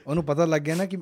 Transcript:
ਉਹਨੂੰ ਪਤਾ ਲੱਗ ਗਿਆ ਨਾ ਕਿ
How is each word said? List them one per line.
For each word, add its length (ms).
ਉਹਨੂੰ 180
ਪਤਾ 200
ਲੱਗ 180
ਗਿਆ 140
ਨਾ 100
ਕਿ 160